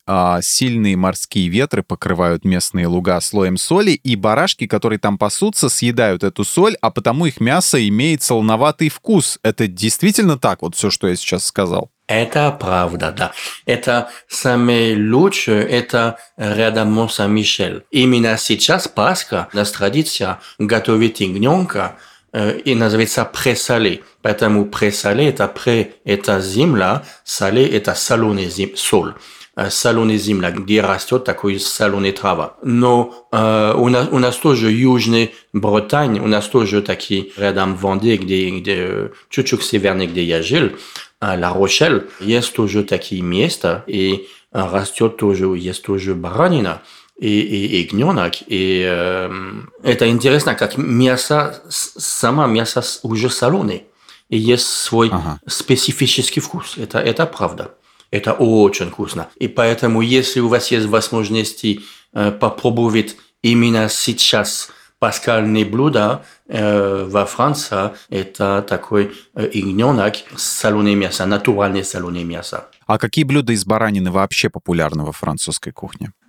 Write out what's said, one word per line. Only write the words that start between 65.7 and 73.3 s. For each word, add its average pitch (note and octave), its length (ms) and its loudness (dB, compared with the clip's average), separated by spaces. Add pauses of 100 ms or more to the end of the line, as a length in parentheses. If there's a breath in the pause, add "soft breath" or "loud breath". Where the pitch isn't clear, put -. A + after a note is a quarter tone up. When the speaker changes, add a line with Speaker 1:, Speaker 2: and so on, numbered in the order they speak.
Speaker 2:
э, G2+ 600 0
во G2+ 160 2
Франции, A2+ 640 -2 (200 loud breath)
это G2 580 -2
такой, G2+ 440 -2 (220 loud breath)
э, - 180 -4
ягненок, G#2+ 640 0 (220)
соленое G#2 580 0
мясо, F#2+ 320 -2
натуральное G2+ 560 0
соленое F2 420 -8
мясо. E2+ 440 -10 (180)
Speaker 1:
А G#2+ 120 0
какие D3 260 0
блюда C3+ 280 0